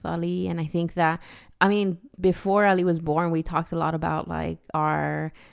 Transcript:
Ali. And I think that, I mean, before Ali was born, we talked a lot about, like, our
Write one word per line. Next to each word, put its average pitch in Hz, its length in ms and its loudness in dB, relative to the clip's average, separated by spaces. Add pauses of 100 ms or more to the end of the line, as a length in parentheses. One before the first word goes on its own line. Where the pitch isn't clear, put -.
Ali. 175 420 -2
And 170 120 -4
I 160 60 -2
think 170 280 -2
that, 170 280 0 (400)
I 185 80 6
mean, 202 280 0 (220)
before 190 460 2
Ali 185 200 4
was 170 140 2
born, 165 320 0
we 160 120 0
talked 165 300 -4
a 170 40 -2
lot 160 160 0
about, 160 340 -2
like, 160 320 -6 (140)
our 151 580 -2 (220)